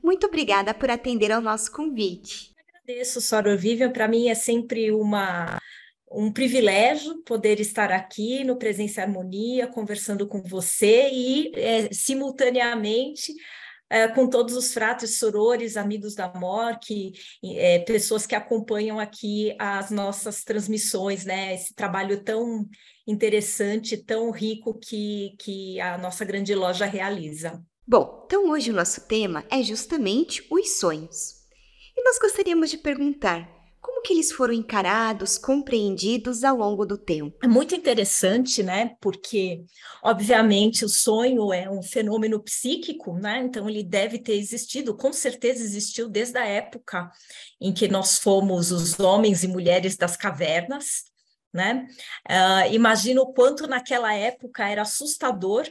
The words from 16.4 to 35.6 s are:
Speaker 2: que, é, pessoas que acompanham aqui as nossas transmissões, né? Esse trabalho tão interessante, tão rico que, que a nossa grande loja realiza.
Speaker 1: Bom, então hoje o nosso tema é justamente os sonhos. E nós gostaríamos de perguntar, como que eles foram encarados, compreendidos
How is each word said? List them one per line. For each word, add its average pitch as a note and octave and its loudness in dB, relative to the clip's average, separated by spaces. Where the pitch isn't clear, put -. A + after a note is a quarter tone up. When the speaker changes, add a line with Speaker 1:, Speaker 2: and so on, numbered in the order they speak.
Speaker 2:
que, G3 -8
é, F3 4
pessoas G#3+ 0
que - -4
acompanham G#3+ -2
aqui G#3 -4
as G3+ -4
nossas G3+ -4
transmissões, G3+ -2
né? F#3+ -4
Esse - -10
trabalho G3 -4
tão A3 -4
interessante, G#3+ -2
tão A3+ -4
rico A3 -6
que, G#3 -8
que F#3+ -10
a F3+ -4
nossa F#3 -8
grande G3 -2
loja F#3 0
realiza. E3+ -6
Speaker 1:
Bom, - 4
então F#4+ 2
hoje B3 0
o - 0
nosso - -2
tema G3 -2
é C4 0
justamente A3 -2
os F#4+ 0
sonhos. D#3+ -4
E B4 -2
nós B4 4
gostaríamos F4+ 2
de D#4 -6
perguntar, C#4 -2
como B4 -8
que G#4 -2
eles D#4+ 2
foram A#3+ 0
encarados, A3 0
compreendidos A#3 0